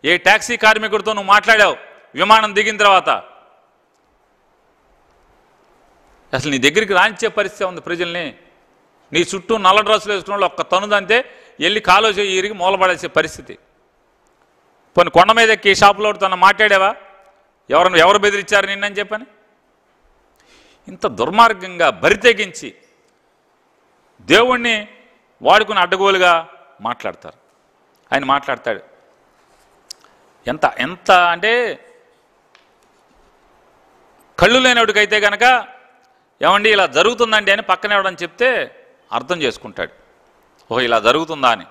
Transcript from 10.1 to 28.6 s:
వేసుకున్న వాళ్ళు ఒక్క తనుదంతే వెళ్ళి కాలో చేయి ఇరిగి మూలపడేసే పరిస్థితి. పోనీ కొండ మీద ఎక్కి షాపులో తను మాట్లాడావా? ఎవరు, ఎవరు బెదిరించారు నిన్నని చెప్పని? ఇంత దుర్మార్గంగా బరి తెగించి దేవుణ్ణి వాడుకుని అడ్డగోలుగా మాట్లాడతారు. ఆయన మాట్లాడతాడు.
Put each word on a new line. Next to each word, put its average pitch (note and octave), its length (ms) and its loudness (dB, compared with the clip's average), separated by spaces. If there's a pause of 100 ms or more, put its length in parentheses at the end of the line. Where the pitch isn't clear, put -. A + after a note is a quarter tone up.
వేసుకున్న F#3+ 200 -8
వాళ్ళు G3+ 120 -2
ఒక్క E3+ 160 -6
తనుదంతే G#3 640 -2 (340)
వెళ్ళి F#3+ 200 -2
కాలో G#3 300 2
చేయి F#3+ 280 -4
ఇరిగి G#3 160 -4
మూలపడేసే F#3 540 -2
పరిస్థితి. - 500 -6 (1400)
పోనీ F3 120 2
కొండ F3+ 220 4
మీద A3+ 180 4
ఎక్కి G#3 260 2
షాపులో G3+ 380 2
తను F#3+ 220 -2
మాట్లాడావా? G3 600 2 (760)
ఎవరు, F3 260 2
ఎవరు F3+ 220 4
బెదిరించారు G3+ 480 0
నిన్నని G3 300 -8
చెప్పని? G#3+ 300 -10 (1600)
ఇంత F#3 200 -10
దుర్మార్గంగా F3+ 840 0
బరి E3 280 0
తెగించి G3 580 -2 (1500)
దేవుణ్ణి A3+ 680 0 (540)
వాడుకుని G3 380 2
అడ్డగోలుగా F3+ 680 2 (320)
మాట్లాడతారు. G#2 540 -10 (760)
ఆయన C#3 120 -2
మాట్లాడతాడు. C3 560 -4 (1700)